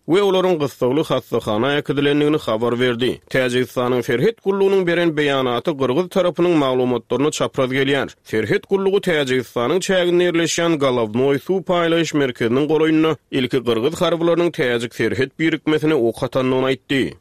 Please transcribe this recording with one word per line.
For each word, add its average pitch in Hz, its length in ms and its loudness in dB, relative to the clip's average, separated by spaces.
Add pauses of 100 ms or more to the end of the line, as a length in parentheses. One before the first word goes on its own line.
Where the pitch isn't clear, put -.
we 180 160 2
olaryň 185 360 2
gysdagly 139 460 0
hassahana 123 720 -2
ýakydilendigini 147 680 0
habar 117 340 -2
berdi. 123 400 -2 (100)
Täjikistanyň 127 720 0
Serhet 131 420 -2
gullugynyň 196 420 2
beren 170 320 2
beýanaty 135 600 0
Gyrgyz 135 320 0
tarapynyň 175 440 0 (100)
maglumatlaryna 127 680 0
çapraz 131 400 -2
gelýär. 135 380 0 (160)
Serhet 110 460 -2
gullugy 196 300 2
Täjikistanyň 131 800 0
çäginde 175 440 2
ýerleşýän 170 540 0
Galavnoy 127 600 0
suw 185 220 -2 (120)
paýlaýyş 165 440 0
merkeziniň 127 560 0
goloýunda 156 440 2 (140)
ilki 135 280 -2
Gyrgyz 120 420 0
harbylarynyň 170 520 2
Täjik 120 420 -2
serhet 113 440 -2
birikmesine 156 560 0
ok 117 280 0
atandygyny 131 480 0
aýtdy. 135 320 -2 (180)